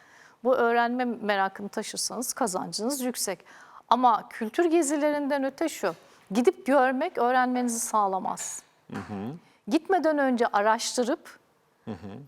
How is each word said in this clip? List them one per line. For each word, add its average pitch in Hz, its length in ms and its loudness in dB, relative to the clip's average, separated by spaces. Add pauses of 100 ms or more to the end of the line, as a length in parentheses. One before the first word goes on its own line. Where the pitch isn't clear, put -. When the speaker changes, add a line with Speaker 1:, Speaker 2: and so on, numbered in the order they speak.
(440)
Speaker 1:
bu 254 100 4
öğrenme 240 500 2
merakını 202 640 -2
taşırsanız 202 640 -6
kazancınız 202 680 -4
yüksek. 240 380 -4 (500)
Ama 240 400 2
kültür 240 360 -2
gezilerinden 294 800 2
öte 269 240 -2
şu, 175 260 -4 (360)
gidip 240 360 2
görmek 269 520 2
öğrenmenizi 247 640 2
sağlamaz. - 840 -2 (280)
Speaker 2:
Hı 107 60 -8
hı. 101 360 -6 (360)
Speaker 1:
Gitmeden 311 500 2
önce 254 280 2
araştırıp, 220 920 0 (460)
Speaker 2:
Hı 117 60 -10
hı. 104 60 -8 (320)